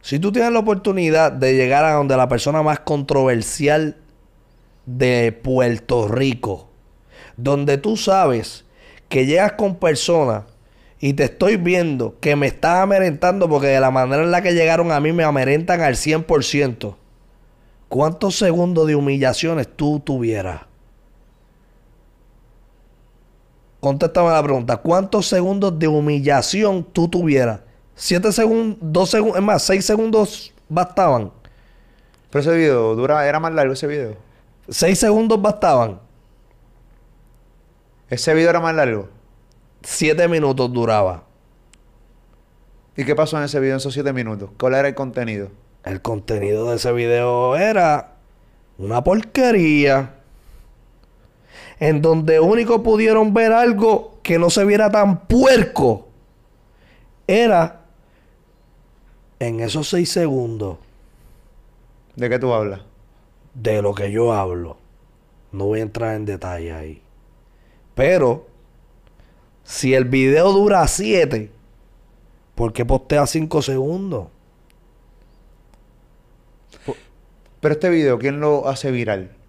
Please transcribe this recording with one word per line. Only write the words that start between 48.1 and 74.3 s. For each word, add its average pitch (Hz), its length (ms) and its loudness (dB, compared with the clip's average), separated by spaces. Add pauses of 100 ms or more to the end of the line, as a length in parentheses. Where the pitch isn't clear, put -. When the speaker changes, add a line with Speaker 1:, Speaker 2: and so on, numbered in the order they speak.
Speaker 1:
una 110 280 -4
porquería, 165 1120 2 (1600)
en 151 220 2
donde 160 400 4
único 226 420 2
pudieron 220 500 2
ver 226 200 4
algo 226 680 2
que 170 160 0
no 170 120 2
se 196 160 2
viera 208 260 4
tan 202 360 2
puerco 226 840 2 (1160)
era 185 580 2 (1500)
en 117 220 -6
esos 117 300 -6
seis 180 200 0
segundos. 117 680 -4 (1400)
Speaker 2:
¿De 120 140 -4
qué 123 100 -2
tú 123 140 0
hablas? 104 260 -2 (760)
Speaker 1:
De 110 280 -2
lo 101 120 -2
que 101 160 -6
yo 113 220 0
hablo. 90 460 -6 (760)
No 98 140 -6
voy 110 160 -2
a - 20 -6
entrar 110 320 -6
en 107 80 -8
detalle 87 480 -10
ahí. 78 300 -14 (920)
Pero, 143 520 2 (1200)
si - 280 -2
el 131 120 4
video 135 480 4
dura 196 340 4
siete, 156 640 -2 (1040)
¿por 113 160 -4
qué 117 140 -4
postea 135 420 0
cinco 160 340 -4
segundos? 139 640 -6 (3250)